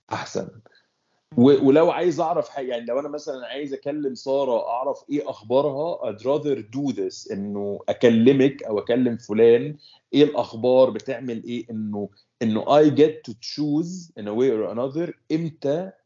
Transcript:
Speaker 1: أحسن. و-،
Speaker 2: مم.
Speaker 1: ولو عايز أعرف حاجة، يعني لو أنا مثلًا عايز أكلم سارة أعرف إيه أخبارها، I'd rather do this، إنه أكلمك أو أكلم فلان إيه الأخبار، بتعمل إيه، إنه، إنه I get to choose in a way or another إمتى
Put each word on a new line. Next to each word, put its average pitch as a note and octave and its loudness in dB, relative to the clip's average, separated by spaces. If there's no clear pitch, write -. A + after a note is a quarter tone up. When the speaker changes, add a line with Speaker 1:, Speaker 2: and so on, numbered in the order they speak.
Speaker 1:
أحسن. - -8
و-، C3+ 6
Speaker 2:
مم. C3+ 2
Speaker 1:
ولو D#3+ 6
عايز D#3 -2
أعرف E3 -2
حاجة، C3+ -8
يعني A#2+ -6
لو A#2+ -4
أنا D3 -8
مثلًا C#3+ -10
عايز C3+ -10
أكلم C#3+ -8
سارة C3 -2
أعرف B2 -6
إيه C#3+ -4
أخبارها، C3+ -2
I'd G2+ -10
rather C#3 -2
do A#2+ -6
this، F#2+ -8
إنه G2+ -6
أكلمك B2 4
أو G#2 -4
أكلم A#2+ -2
فلان A#2 4
إيه C#3+ 6
الأخبار، B2+ 2
بتعمل A#2+ -8
إيه، A#2+ -8
إنه، G#2 -8
إنه A2 0
I D3+ 6
get C#3+ 2
to - -10
choose E3 -6
in G#2 -12
a G#2 -8
way B2+ 2
or G#2+ -2
another C#3 -6
إمتى D#3+ -4